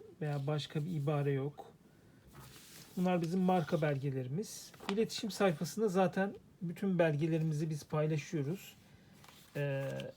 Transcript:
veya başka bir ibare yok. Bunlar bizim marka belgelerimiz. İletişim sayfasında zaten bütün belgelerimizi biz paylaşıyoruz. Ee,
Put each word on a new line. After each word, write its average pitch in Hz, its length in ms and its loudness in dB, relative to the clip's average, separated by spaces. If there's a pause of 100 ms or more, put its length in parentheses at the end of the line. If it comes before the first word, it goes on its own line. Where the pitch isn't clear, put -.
(220)
veya 143 260 -2
başka 151 380 -2
bir 185 60 -4
ibare 143 400 0
yok. 139 400 -4 (1300)
Bunlar 180 240 4
bizim 170 180 0
marka 180 420 4
belgelerimiz. 139 880 -2 (200)
İletişim 214 400 0
sayfasında 190 560 2
zaten 190 460 4 (280)
bütün 175 380 0
belgelerimizi 160 720 2
biz 151 140 -6
paylaşıyoruz. 156 920 -2 (800)
Ee, 139 340 -2 (280)